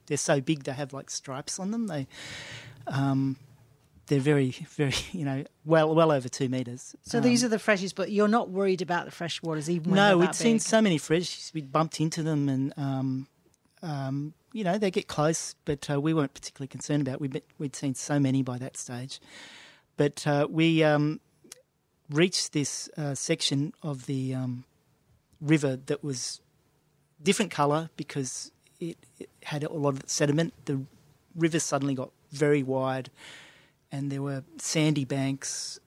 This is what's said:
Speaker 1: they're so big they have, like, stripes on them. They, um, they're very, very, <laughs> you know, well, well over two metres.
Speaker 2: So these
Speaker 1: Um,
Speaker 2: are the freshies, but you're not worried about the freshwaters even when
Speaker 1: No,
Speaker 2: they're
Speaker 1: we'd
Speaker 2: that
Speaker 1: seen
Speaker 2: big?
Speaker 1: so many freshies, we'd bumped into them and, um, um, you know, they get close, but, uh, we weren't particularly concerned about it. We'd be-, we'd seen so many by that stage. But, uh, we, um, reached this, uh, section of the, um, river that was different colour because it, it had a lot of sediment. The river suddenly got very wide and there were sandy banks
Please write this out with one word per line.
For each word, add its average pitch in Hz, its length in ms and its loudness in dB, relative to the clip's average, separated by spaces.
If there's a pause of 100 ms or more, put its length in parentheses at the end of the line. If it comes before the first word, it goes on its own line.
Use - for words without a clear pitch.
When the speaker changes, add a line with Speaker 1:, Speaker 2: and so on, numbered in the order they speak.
Speaker 1:
they're 147 100 -2
so 147 220 2
big 143 240 -2
they 139 80 -6
have, 135 220 -8
like, 139 160 -12
stripes - 500 -10
on 190 120 -6
them. 226 160 -4
They, 147 200 -4 (800)
um, 135 500 0 (680)
they're 143 120 4
very, 139 300 4 (200)
very, 139 240 -2 (100)
<laughs> - 100 -14
you 175 100 -6
know, 139 220 -4 (180)
well, 156 320 4
well 160 160 8
over 131 160 2
two 131 220 -2
metres. 123 540 -6
Speaker 2:
So - 180 -2
these 240 220 4
Speaker 1:
Um, 254 40 2
Speaker 2:
are - 20 2
the 214 80 2
freshies, 196 380 0
but 196 160 -4
you're 208 160 4
not 208 220 2
worried 190 320 0
about 170 240 -2
the 139 60 -12
freshwaters 156 580 -6
even 175 220 0
when 190 40 6
Speaker 1:
No, 202 120 8
Speaker 2:
they're 196 100 8
Speaker 1:
we'd 175 120 6
Speaker 2:
that - 60 -6
Speaker 1:
seen 226 200 4
Speaker 2:
big? 220 60 2
Speaker 1:
so 220 200 4
many 185 180 4
freshies, - 540 -2
we'd 143 180 -8
bumped 156 300 2
into 160 200 0
them 147 280 2
and, 135 280 0
um, 135 500 -2 (540)
um, 143 520 -6 (200)
you 220 120 -4
know, 180 120 2
they 208 140 0
get 190 160 -2
close, - 560 0
but, - 260 -4
uh, 143 120 2
we 160 120 2
weren't 147 200 0
particularly - 340 -14
concerned 147 360 -2
about 131 120 -4
it. 156 60 -8
We'd 135 120 -6
be-, 151 100 -8 (140)
we'd 143 180 -6
seen 139 200 -4
so 147 240 -2
many 135 240 2
by 123 140 -6
that 127 180 -12
stage. 127 460 -12 (760)
But, 147 300 2
uh, 147 220 2
we, 160 340 4
um, 151 380 2 (880)
reached 165 420 0
this, - 460 -4
uh, 143 180 -4
section 151 680 -2
of 139 260 -8
the, 131 280 -2
um, 127 300 -6 (760)
river 143 460 2
that - 180 -4
was 135 380 -6 (840)
different 196 260 2
colour 151 460 2
because - 560 -8 (280)
it, 170 180 -8 (200)
it - 120 -16 (140)
had 147 200 -4
a - 80 -6
lot 143 220 2
of 135 120 -8
sediment. 151 480 2 (120)
The 135 160 -2 (520)
river 165 260 2
suddenly 139 360 -2
got 127 160 -8 (200)
very 147 300 4
wide 131 480 -2 (800)
and 143 200 -4
there 139 100 -4
were 139 220 -6 (140)
sandy 151 460 2
banks 135 840 -4